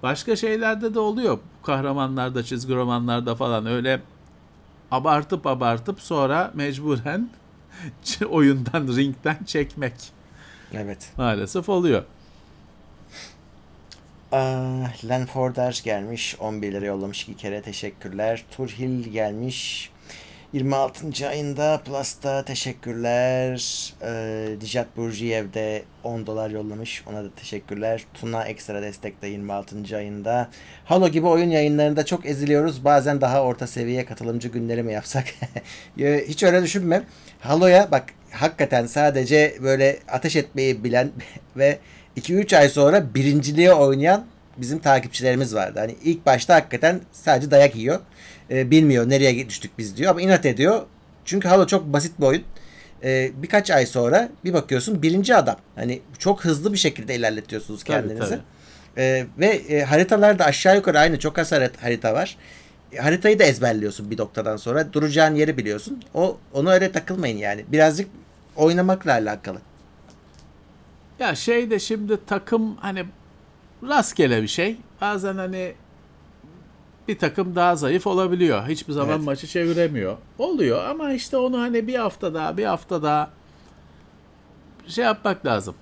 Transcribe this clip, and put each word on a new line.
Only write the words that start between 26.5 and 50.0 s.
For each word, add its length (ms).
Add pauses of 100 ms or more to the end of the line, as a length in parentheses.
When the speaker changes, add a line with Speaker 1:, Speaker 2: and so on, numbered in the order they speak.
Speaker 2:
ona 160
da 120
teşekkürler. 800
Tuna 300
ekstra 380
destekte 460
yirmi 260
altıncı 440
ayında. 520 (360)
"Halo 240
gibi 180
oyun 220
yayınlarında 560
çok 200
eziliyoruz, 600
bazen 360
daha 220
orta 240
seviye 380
katılımcı 420
günleri 360
mi 100
yapsak?" 320 (380)
<laughs> 360
Ee, 280
hiç 160
öyle 200
düşünme. 400 (360)
Halo'ya 520
bak, 140 (260)
hakikaten 540
sadece 760
böyle 460
ateş 280
etmeyi 480
bilen 280 (220)
<laughs> 240
ve 220 (360)
iki 200
üç 180
ay 160
sonra 460
birinciliğe 580
oynayan 520 (320)
bizim 220
takipçilerimiz 760
vardı. 240
Hani 240
ilk 220
başta 300
hakikaten 460 (100)
sadece 400
dayak 240
yiyor. 240 (520)
Ee, 200
bilmiyor 380
nereye 400
düştük 280
biz 200
diyor 140